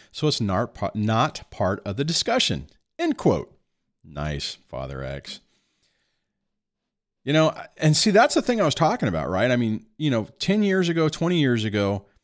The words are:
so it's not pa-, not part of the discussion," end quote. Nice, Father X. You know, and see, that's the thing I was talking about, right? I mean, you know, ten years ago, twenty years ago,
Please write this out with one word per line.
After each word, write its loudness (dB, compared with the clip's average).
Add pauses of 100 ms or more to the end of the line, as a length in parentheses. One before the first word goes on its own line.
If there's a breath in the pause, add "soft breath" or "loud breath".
(120)
so -4
it's 0
not -2
pa-, -4
not -2
part -2
of -6
the -2
discussion," -2 (320)
end -2
quote. 0 (520)
Nice, -8 (120)
Father -10
X. -12 (1800)
You -2
know, 4 (240)
and 4
see, 2
that's 6
the 2
thing 0
I 2
was 2
talking 0
about, -2
right? 2
I 2
mean, -2 (120)
you -2
know, 0 (120)
ten 2
years 2
ago, 0
twenty 0
years 2
ago, 0 (160)